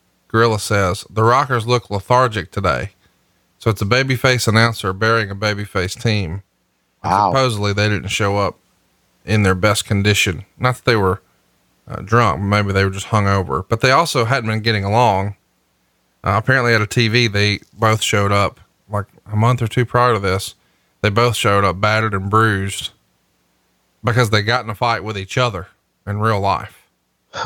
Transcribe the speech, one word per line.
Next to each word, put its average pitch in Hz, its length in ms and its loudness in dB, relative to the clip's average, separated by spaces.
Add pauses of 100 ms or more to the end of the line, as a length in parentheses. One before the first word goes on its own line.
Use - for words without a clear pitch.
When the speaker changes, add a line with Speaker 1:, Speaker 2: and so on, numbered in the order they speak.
(280)
Speaker 1:
Gorilla 113 300 2
says, 98 520 -2
"The 110 120 -2
Rockers 123 440 2
look 120 240 -2
lethargic 110 600 0
today." 92 400 -2 (680)
So 113 120 -2
it's 104 120 -2
a 101 40 0
babyface 127 600 0
announcer 110 440 2
burying 110 380 0
a 101 60 -10
babyface 101 640 -4
team. 98 420 -2 (600)
And 87 100 -2
Speaker 2:
Wow. 98 180 4
Speaker 1:
supposedly 107 420 0
they 104 160 0
didn't 104 200 -4
show 101 300 -2
up 98 180 -2 (680)
in 107 180 0
their 95 120 4
best 101 300 0
condition. 101 600 0 (140)
Not 127 180 0
that - 100 -20
they 117 100 4
were, 95 240 0 (680)
uh, - 160 -12
drunk. 101 400 2
Maybe 101 300 0
they 98 120 2
were 98 60 0
just 95 180 -8
hungover. 98 600 0
But 113 120 -2
they 131 100 2
also 143 340 2
hadn't 117 260 -2
been 110 100 -2
getting 107 240 0
along. 101 520 2 (880)
Uh, 98 180 0
apparently 123 320 2
at 110 80 2
a 104 40 -2
T 117 220 0
V, 120 200 2
they 101 320 0 (140)
both 110 280 0
showed 101 300 0
up, 101 280 0 (280)
like, 101 180 -6 (240)
a 104 60 -4
month 120 260 2
or 110 60 0
two 123 160 0
prior 123 300 2
to 104 60 0
this. 98 340 -2 (480)
They 107 80 0
both 117 260 2
showed 101 280 2
up 92 160 0
battered 107 340 0
and 98 160 -4
bruised 104 600 0 (1120)
because 117 280 0
they 107 120 2
got 113 220 -2
in 110 60 -8
a 104 40 -8
fight 113 300 -2
with 104 120 -8
each 95 220 -6
other 101 300 -2 (380)
in 101 120 -4
real 107 220 0
life. - 400 -4 (640)